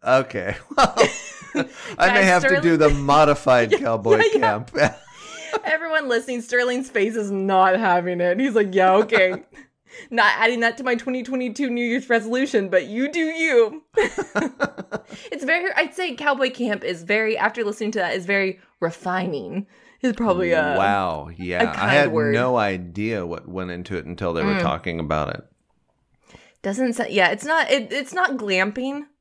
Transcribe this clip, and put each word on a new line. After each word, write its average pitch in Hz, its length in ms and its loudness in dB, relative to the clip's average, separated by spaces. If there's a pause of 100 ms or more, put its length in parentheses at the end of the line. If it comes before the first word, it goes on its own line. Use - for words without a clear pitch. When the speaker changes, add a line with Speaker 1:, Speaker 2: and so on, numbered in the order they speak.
Speaker 1:
Okay. 110 560 0
<laughs> - 140 -8
Well, - 880 0 (320)
I - 100 4
may 220 120 4
Speaker 2:
Guys, 190 60 6
Speaker 1:
have 180 180 4
to 185 160 2
do 165 160 4
Speaker 2:
Sterling - 20 2
Speaker 1:
the 151 120 6
modified 143 800 4
Speaker 2:
<laughs> - 0 -
Yeah, 392 60 2
Speaker 1:
cowboy 113 400 2
Speaker 2:
yeah, 440 140 6
yeah. 440 60 2
Speaker 1:
camp. 214 380 -2 (480)
<laughs> - 400 -8
Speaker 2:
Everyone 311 440 -2
listening, 240 340 -2
Sterling's 247 460 -2
face 220 280 -2
is 208 160 -4
not 190 440 4
having 180 440 0
it. 180 180 2
He's 262 160 0
like, 208 180 2
"Yeah, 185 260 6
okay." 202 440 2 (340)
<laughs> - 360 -20
Not 208 260 4
adding 226 220 2
that 233 160 0
to 269 80 -12
my 247 100 0
twenty 254 300 -4
twenty-two 254 440 -4
New 240 160 -2
Year's 240 240 -2
resolution, 233 600 0
but 175 180 2
you 247 240 -4
do 330 80 -6
you. 311 640 2 (140)
<laughs> - 0 - (1400)
It's 277 120 -10
very, 339 300 0
I'd 311 200 0
say 359 200 -6
cowboy 269 360 0
camp 240 340 -4
is 165 180 -6
very, 214 340 0
after 220 280 -2
listening 208 280 -6
to 226 60 -4
that, 175 160 -2
is 185 120 -6
very 196 340 -2 (180)
refining. 180 880 -6 (360)
Is 254 120 0
probably 185 380 0
a, 151 260 0
Speaker 1:
Wow, 92 580 0
yeah. 90 280 -2
Speaker 2:
a - 60 -2
Speaker 1:
I 76 40 -6
Speaker 2:
kind 101 160 -2
Speaker 1:
had 143 220 4
Speaker 2:
word. 151 220 0
Speaker 1:
no 123 220 2
idea 98 680 -2
what 85 220 -10
went 90 240 -8
into 87 240 -8
it 85 100 -6
until 87 260 -4
they 82 120 -2
were 101 100 0
Speaker 2:
Mm. 92 80 -2
Speaker 1:
talking 82 380 -4
about 76 340 -2
it. - 100 -14 (1160)
Speaker 2:
Doesn't 233 300 -2
sa-, 240 180 -4
yeah, 185 200 2
it's 208 140 -6
not, 311 280 0
it, 262 200 -2
it's 277 200 -8
not 359 240 0
glamping. 214 680 -2 (180)